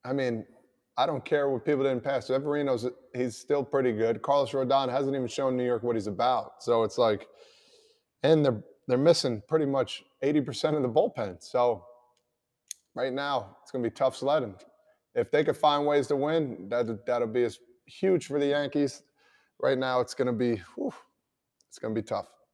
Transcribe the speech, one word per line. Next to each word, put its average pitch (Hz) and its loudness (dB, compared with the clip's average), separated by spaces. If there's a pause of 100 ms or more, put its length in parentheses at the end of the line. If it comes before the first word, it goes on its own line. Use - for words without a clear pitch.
I 127 -4
mean, 120 -2 (520)
I 127 4
don't 147 -4
care 143 2
what 127 -2
people 139 2
didn't 127 0
pass. 131 -2
Severino's, 135 -2 (280)
he's 123 -2
still 143 0
pretty 127 0
good. 113 0
Carlos 139 0
Rodon 135 2
hasn't 139 0
even 127 -4
shown 131 -2
New 127 0
York 120 0
what 120 0
he's 104 -2
about. 113 -2
So 113 2
it's 107 -2
like, 110 2 (960)
and 151 4
they're, 117 0 (260)
they're 123 2
missing 135 2
pretty 156 2
much 135 -2 (180)
eighty 143 2
percent 143 -2
of 147 0
the 127 0
bullpen. 117 -2
So 120 0 (1080)
right 127 -2
now, 135 -4
it's - -20
gonna 127 -4
be 113 -2
tough 131 -2
sledding. 131 -2 (580)
If 120 0
they 147 2
could 147 0
find 147 2
ways 147 2
to 147 2
win, 139 -2
that, 117 -2
that'll 120 0
be 120 2
as 110 -2 (260)
huge 185 0
for 143 -2
the 143 2
Yankees. 143 0 (580)
Right 131 2
now, 127 0
it's 120 -2
gonna 123 -2
be, 117 0 (140)
whew, 269 -6 (760)
it's - -20
gonna 110 -6
be 110 -2
tough. 101 -6 (260)